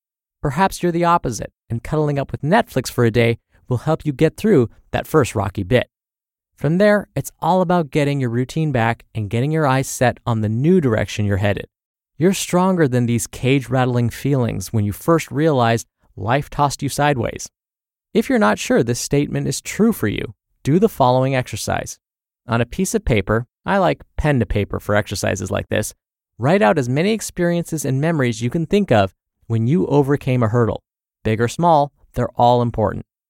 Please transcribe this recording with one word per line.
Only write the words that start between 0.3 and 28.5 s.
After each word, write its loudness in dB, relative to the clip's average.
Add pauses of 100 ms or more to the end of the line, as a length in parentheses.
Perhaps -2
you're 0
the -2
opposite, 0 (180)
and -6
cuddling -2
up -6
with -8
Netflix 0
for 0
a 4
day 2 (280)
will -2
help -2
you -2
get 0
through 4 (220)
that -4
first 2
rocky -4
bit. 0 (680)
From -2
there, 2
it's -6 (100)
all 2
about 0
getting 0
your -2
routine -2
back 0 (100)
and -6
getting -2
your 0
eyes 0
set 0
on 0
the 0
new 2
direction 0
you're 0
headed. -2 (480)
You're 2
stronger 0
than 0
these 0
cage-rattling 0
feelings -2
when 0
you -2
first 0
realized 0 (280)
life -2
tossed -2
you -4
sideways. -2 (640)
If 0
you're 2
not 2
sure 2
this -2
statement -2
is -6
true 0
for -4
you, -6 (260)
do 2
the 4
following 2
exercise. -6 (500)
On 0
a -2
piece -4
of -2
paper, 0 (180)
I 0
like 0 (120)
pen 2
to 0
paper -2
for -2
exercises -2
like -4
this, -4 (420)
write 0
out 2
as -2
many 0
experiences -4
and -2
memories 0
you -2